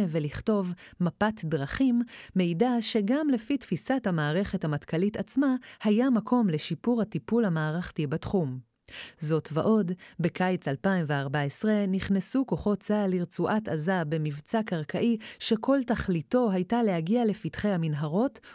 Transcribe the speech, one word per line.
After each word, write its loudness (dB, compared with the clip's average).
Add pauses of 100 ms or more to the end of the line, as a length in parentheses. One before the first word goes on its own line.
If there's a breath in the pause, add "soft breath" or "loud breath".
ולכתוב -2 (260 loud breath)
מפת 0
דרכים, 0 (340 loud breath)
מעידה 2
שגם 0
לפי 0
תפיסת -2
המערכת 0
המטכלית 0
עצמה, 0 (280 loud breath)
היה 4
מקום 2
לשיפור -2
הטיפול 0
המערכתי -2
בתחום. -2 (600 loud breath)
זאת 0
ועוד, 2 (280 loud breath)
בקיץ 0
אלפיים 0
וארבע 0
עשרה 0
נכנסו 0
כוחות 0
צה"ל 0
לרצועת 0
עזה 0
במבצע -2
קרקעי 0 (220 loud breath)
שכל 2
תכליתו 0
הייתה 0
להגיע 2
לפתחי -2
המנהרות 0 (160 loud breath)